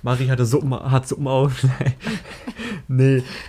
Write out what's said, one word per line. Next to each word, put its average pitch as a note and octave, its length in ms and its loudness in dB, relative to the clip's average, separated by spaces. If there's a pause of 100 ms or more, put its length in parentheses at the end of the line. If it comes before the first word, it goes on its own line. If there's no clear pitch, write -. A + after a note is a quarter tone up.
Marie B2+ 280 0
hatte B2 160 2
Suppen, C3 280 2
hat C3 360 0
Suppenaugen. C3+ 500 0
<laughs> C3 120 4 (1160)
Nee, C3 360 4 (260)